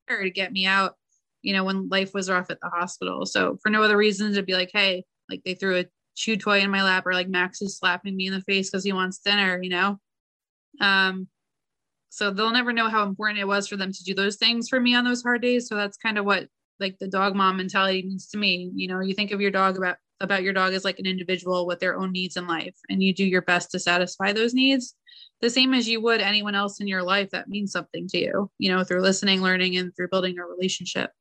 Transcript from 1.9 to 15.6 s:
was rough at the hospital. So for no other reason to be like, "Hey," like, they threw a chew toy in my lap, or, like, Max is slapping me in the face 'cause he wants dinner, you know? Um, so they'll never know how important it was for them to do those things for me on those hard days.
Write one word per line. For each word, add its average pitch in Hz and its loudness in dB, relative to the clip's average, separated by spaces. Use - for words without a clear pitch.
was 190 -4
rough 180 0
at - -10
the 190 -8
hospital. 180 -4
So 190 0
for 214 0
no 214 4
other 208 6
reason 208 2
to 202 0
be 185 -2
like, 180 -2
"Hey," 196 0
like, 185 -12
they 185 -6
threw 185 0
a 180 -2
chew 220 -2
toy 202 2
in 196 2
my 196 2
lap, 185 2
or, 180 2
like, 180 0
Max 185 -2
is 196 -6
slapping 185 -2
me 190 -2
in 190 -2
the 190 -4
face 190 0
'cause 190 -4
he 202 0
wants 185 -2
dinner, 196 2
you 185 -4
know? 190 0
Um, 190 2
so 202 -2
they'll 214 0
never 240 2
know 226 0
how 220 2
important 208 -2
it 202 -2
was 202 0
for 208 -8
them 190 -4
to - -14
do 98 -6
those 196 0
things 233 0
for 262 2
me 247 4
on 247 4
those 247 0
hard 240 2
days. 247 2